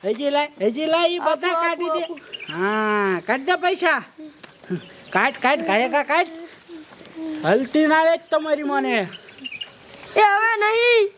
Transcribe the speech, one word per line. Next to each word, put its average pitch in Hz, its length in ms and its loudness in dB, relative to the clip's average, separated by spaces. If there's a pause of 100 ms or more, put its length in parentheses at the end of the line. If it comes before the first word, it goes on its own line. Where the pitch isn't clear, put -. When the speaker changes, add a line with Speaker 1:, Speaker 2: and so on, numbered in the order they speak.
Speaker 1:
હજી 233 260 -2
લાય, 294 180 0 (120)
હજી 240 260 0
લાય, 330 200 2
ઈ 349 120 0
બધા 285 120 2
Speaker 2:
આપો, 311 160 -2
આપો, 339 160 0
Speaker 1:
કાઢી 339 220 -2
દે. 330 200 -2
Speaker 2:
આપો. 330 140 -12 (300)
Speaker 1:
હા, 202 800 0
કાઢ 262 140 0
દે 339 160 0
પૈસા. 349 460 0 (1080)
કાઢ, 226 300 0
કાઢ, 254 260 0
ગાયકા 240 360 0
કાઢ. 330 260 0 (1160)
હલતી 254 420 2
ના 311 180 4
રે 330 140 2 (120)
તમારી 311 320 -2
મને. 262 460 -2 (1080)
Speaker 2:
એ 403 40 4
હવે 427 360 4
નહીં. 440 600 4